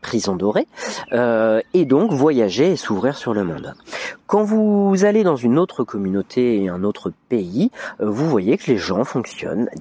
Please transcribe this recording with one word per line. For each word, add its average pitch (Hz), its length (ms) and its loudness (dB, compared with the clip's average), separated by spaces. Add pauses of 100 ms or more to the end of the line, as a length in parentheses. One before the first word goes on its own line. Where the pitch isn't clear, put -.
prison 98 360 -2
dorée, 104 320 -2 (440)
euh, 113 480 2 (140)
et 180 100 4
donc 151 280 2
voyager 131 580 2
et 165 60 0
s'ouvrir 110 400 -2
sur 117 180 -4
le 104 80 0
monde. 82 320 -8 (540)
Quand 214 160 2
vous 202 600 2
allez 208 200 4
dans 170 100 2
une 123 240 2
autre 175 240 0
communauté 101 800 -2
et 95 60 0
un 90 160 -4
autre 101 280 -4 (160)
pays, 113 440 0 (280)
euh, 107 80 -2
vous 123 220 -2
voyez 110 260 2
que - 140 -4
les 120 60 4
gens 95 260 -2
fonctionnent - 640 -4 (120)